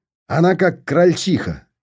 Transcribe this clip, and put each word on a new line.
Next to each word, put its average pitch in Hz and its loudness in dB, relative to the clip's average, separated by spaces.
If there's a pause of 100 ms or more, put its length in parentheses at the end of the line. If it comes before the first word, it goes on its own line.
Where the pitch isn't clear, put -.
(300)
Она 170 2
как 175 -2
крольчиха. 160 -2 (160)